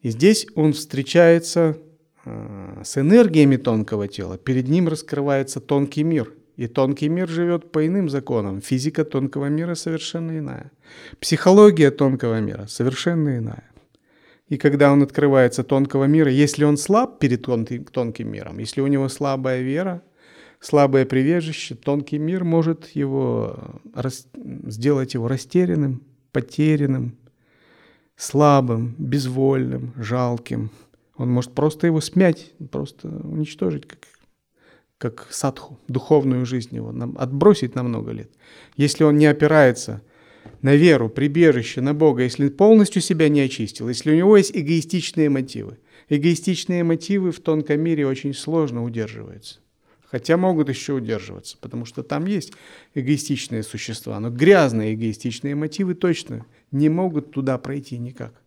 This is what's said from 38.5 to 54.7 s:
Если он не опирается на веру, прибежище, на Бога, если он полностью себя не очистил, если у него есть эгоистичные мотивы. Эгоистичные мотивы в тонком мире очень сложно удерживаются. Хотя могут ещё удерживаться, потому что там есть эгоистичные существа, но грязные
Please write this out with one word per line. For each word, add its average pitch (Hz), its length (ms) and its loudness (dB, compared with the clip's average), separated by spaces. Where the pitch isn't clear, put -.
Если 143 280 2
он 147 140 6
не 151 80 8
опирается 147 760 4
на 135 120 6
веру, 147 340 6
прибежище, 143 720 2
на 139 140 0
Бога, 143 300 2
если 139 220 -2
он 139 40 2
полностью 202 520 4
себя 160 260 2
не 147 120 2
очистил, 117 480 -4
если 123 220 -4
у 156 60 6
него 196 200 6
есть 196 200 2
эгоистичные 160 720 -2
мотивы. 120 500 -4
Эгоистичные 170 760 0
мотивы 170 480 -2
в - 80 -10
тонком 151 420 -2
мире 156 260 0
очень 135 280 -4
сложно 147 480 -4
удерживаются. 110 800 -10
Хотя 160 280 -2
могут 165 320 0
ещё 139 240 -6
удерживаться, 110 680 -8
потому 120 240 -12
что - 180 -14
там 151 220 -6
есть 196 300 -6
эгоистичные 127 680 -4
существа, 107 580 -10
но 117 100 -6
грязные 120 640 4